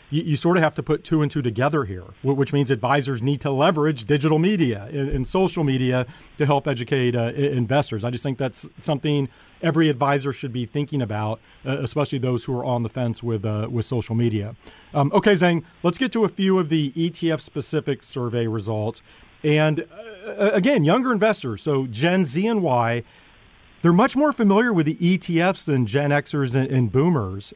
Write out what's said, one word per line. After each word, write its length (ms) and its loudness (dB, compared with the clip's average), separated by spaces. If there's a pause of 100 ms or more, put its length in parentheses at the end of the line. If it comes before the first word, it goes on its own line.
you, 140 -2
you 140 0
sort 200 2
of 60 4
have 140 2
to 80 -6
put 180 -2
two 180 0
and 100 2
two 120 -4
together 420 0
here, 200 -10 (180)
wh-, 140 0
which 160 0
means 180 2
advisors 520 0
need 180 -2
to 100 -2
leverage 540 2
digital 340 2
media 540 0
and, 160 -4
and 200 -4
social 360 0
media 420 0 (320)
to 80 0
help 220 2
educate, 480 0
uh, 80 0
i-, 80 -4
investors. 720 -2
I 60 -2
just 120 -8
think 160 -4
that's 300 -6 (100)
something 500 -2 (340)
every 280 2
advisor 420 0
should 220 -10
be 100 -4
thinking 380 -4
about, 360 -4 (280)
uh, 140 -2
especially 380 -2
those 260 -2
who 140 -4
are 60 -6
on 180 0
the 60 -2
fence 340 -4
with, 220 -4
uh, 260 -2
with 140 -2
social 300 -4
media. 420 0 (380)
Um, 180 2
okay, 220 6
Zhang, 300 2 (180)
let's 160 0
get 140 -2
to 120 2
a 60 0
few 280 2
of 120 -2
the 240 0
E 160 -2
T 200 -2
F 120 -2
specific 600 -6
survey 440 -4
results. 560 -4 (420)
And, 420 2 (400)
uh, 260 0
again, 320 4
younger 280 2
investors, 480 0
so 260 -2
Gen 380 0
Z 220 -2
and 160 0
Y, 420 0 (800)
they're 100 6
much 240 4
more 160 2
familiar 400 4
with 140 2
the 200 0
E 120 4
T 240 0
Fs 220 0
than 220 2
Gen 240 0
Xers 460 0
and, 140 0
and 200 2
Boomers. 640 0